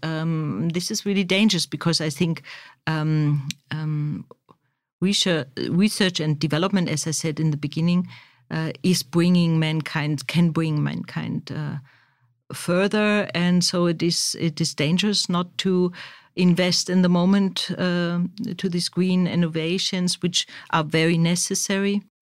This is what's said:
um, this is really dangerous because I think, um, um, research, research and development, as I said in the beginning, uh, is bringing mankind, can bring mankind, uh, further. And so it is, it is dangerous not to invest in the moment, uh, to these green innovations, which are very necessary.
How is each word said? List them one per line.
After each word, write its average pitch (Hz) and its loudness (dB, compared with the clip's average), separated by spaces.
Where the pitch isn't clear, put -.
um, 160 -2
this 175 -4
is 214 -6
really 196 0
dangerous 190 2
because 160 -2
I 156 -4
think, 165 -2
um, 151 0
um, 151 -4
research, 180 0
research 185 2
and 151 0
development, 170 0
as 151 -2
I 160 -4
said 151 -4
in 156 2
the 147 -2
beginning, 170 0
uh, 160 -4
is 175 2
bringing 170 4
mankind, 156 -2
can 170 4
bring 156 0
mankind, 156 -6
uh, 147 -6
further. 208 0
And 175 4
so 175 2
it 165 -2
is, - 0
it 160 -2
is 160 -2
dangerous 180 0
not 180 -2
to 180 2
invest 180 2
in 185 4
the 180 4
moment, 185 2
uh, 175 0
to 190 -2
these 175 -2
green 180 2
innovations, 175 -2
which - -2
are 160 2
very 165 2
necessary. 190 0